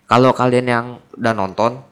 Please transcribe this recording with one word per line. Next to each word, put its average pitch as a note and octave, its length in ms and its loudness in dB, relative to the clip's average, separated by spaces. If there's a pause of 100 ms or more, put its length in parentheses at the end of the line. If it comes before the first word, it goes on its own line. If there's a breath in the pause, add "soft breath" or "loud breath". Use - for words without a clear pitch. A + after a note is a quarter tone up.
kalau B2+ 240 4
kalian B2 400 0
yang A#2+ 160 -2 (320)
udah A2+ 160 -2
nonton G#2+ 580 -4